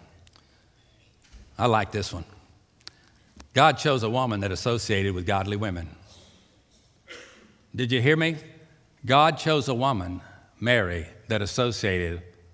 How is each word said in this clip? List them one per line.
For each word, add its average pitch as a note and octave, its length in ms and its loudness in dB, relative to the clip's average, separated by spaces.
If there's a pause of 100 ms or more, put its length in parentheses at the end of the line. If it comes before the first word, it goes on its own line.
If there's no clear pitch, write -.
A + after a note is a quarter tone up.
(1600)
I A2+ 80 2
like A2 240 2
this G2+ 220 -6
one. E2 120 -10 (1300)
God C#3+ 240 6
chose C3+ 240 0
a A2 80 -2
woman A#2+ 300 -2
that G2 120 -2
associated G2+ 600 -2
with F2+ 120 -6
godly G2 300 -2
women. F2 320 -6 (1900)
Did A#2+ 180 -2
you B2+ 100 2
hear D3+ 140 4
me? D#3+ 200 0 (680)
God D3 320 4
chose D3 300 0
a C3 60 -2
woman, G2 460 -2 (400)
Mary, F#2+ 460 2 (220)
that G#2+ 120 0
associated F#2+ 840 -2 (320)